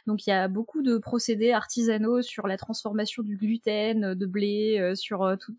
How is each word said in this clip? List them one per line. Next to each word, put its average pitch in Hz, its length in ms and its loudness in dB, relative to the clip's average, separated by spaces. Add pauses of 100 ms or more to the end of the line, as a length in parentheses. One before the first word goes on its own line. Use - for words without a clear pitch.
Donc 214 200 -2
il - 20 2
y 202 40 4
a 190 140 2
beaucoup 226 340 -2
de 247 160 4
procédés 226 540 2
artisanaux 226 680 2
sur 214 260 -6
la 190 100 -2
transformation 214 640 -4
du 208 140 -4
gluten, 214 640 0
euh, 190 120 0
de 190 100 -2
blé, 208 540 2
euh, 180 160 2
sur, 196 280 -4
euh, 190 140 2
tout, 214 220 -14